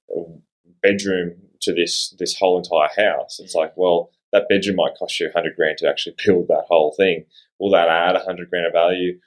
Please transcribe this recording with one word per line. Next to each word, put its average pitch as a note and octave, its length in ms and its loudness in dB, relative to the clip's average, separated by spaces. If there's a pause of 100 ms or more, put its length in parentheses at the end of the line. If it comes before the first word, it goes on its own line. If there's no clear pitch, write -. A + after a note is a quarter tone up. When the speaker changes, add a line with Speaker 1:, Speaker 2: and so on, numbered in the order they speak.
(840)
Speaker 1:
bedroom G2 520 0 (260)
to G2 120 -2
this, E2+ 460 -2
this - 200 -6
whole F#2 200 2
entire D#2+ 380 0
house," F#2+ 440 -2
it's - 140 -18
Speaker 2:
Mm. E2 60 0
Speaker 1:
like, D#2+ 160 -6
"Well, F2+ 340 0 (220)
that G2+ 160 2
bedroom G2 280 0
might E2 200 0
cost - 240 -8
you E2 80 -2
a - 40 -10
hundred E2 240 -2
grand D#2 220 0
to D#2+ 100 0
actually - 360 -4
build F2 240 2
that D#2 200 0
whole D#2 240 4
thing. F#2 340 0 (320)
Will G2 120 -2
that E2+ 180 6
add E2+ 280 2
a - 40 2
hundred F2 300 -10
grand F2 160 -2
of E2 60 0
value?" F2+ 540 2